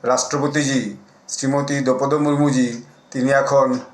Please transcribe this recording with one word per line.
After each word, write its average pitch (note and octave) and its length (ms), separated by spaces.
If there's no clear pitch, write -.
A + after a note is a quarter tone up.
রাষ্ট্রপতিজি C3+ 920
শ্রীমতী C#3 500
দ্রৌপদী C3+ 360
মুর্মুজি, C#3+ 680
তিনি C3 180
এখন C3+ 500